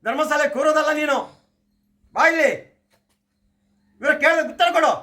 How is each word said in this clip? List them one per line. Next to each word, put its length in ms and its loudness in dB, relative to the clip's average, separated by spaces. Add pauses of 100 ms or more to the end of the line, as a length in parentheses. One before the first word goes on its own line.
ಧರ್ಮಸ್ಥಳ 380 -2 (120)
ಕೂರೋದಲ್ಲ 460 0
ನೀನು, 180 0 (960)
ಬಾ 80 0 (100)
ಇಲ್ಲಿ, 180 2 (1500)
ಇವ್ರು 220 0
ಕೇಳಿದ 300 2
ಉತ್ತರ 240 0
ಕೊಡು. 160 2 (100)